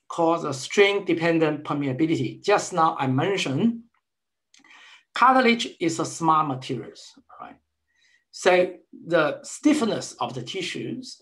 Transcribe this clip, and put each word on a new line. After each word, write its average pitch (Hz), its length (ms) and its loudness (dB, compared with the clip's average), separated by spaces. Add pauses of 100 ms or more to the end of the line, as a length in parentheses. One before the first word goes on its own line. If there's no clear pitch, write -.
cause 165 340 0
a 147 100 -4
strain 196 520 2
dependent 160 580 0
permeability. 143 800 -2
Just 196 300 0
now 160 260 2
I 135 80 -2
mentioned 175 720 0 (1300)
cartilage 240 560 4 (100)
is 165 200 -2
a 156 60 -2
smart 156 420 0
materials, 131 680 -10 (260)
right? - 160 -18 (760)
So 180 420 2 (340)
the 160 360 0
stiffness 214 680 -2
of 117 200 -6
the 127 80 -10
tissues - 800 -10